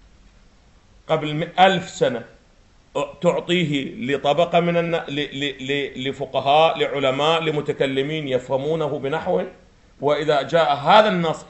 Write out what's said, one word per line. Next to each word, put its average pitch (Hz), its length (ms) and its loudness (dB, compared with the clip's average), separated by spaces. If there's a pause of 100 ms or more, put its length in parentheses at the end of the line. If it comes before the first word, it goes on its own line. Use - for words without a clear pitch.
(1080)
قبل 151 280 -2
م-، 170 140 -4 (100)
ألف 185 300 4
سنة 123 340 -2 (1000)
تعطيه 151 720 0
لطبقة 143 640 0
من 170 180 2
الن-، 170 300 -2
ل-، 139 320 -6
ل-، 135 280 -6
ل-، 135 420 -4
لفقهاء، 139 680 2
لعلماء، 143 640 0
لمتكلمين 147 840 -2
يفهمونه 143 720 -2
بنحو، 165 440 -2 (580)
وإذا 147 400 2
جاء 147 340 2
هذا 190 340 6
النص 170 400 -2